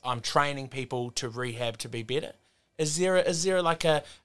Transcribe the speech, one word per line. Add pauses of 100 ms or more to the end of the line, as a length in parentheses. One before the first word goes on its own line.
I'm
training
people
to
rehab
to
be
better"? (440)
Is
there
a,
is
there,
like,
a, (220)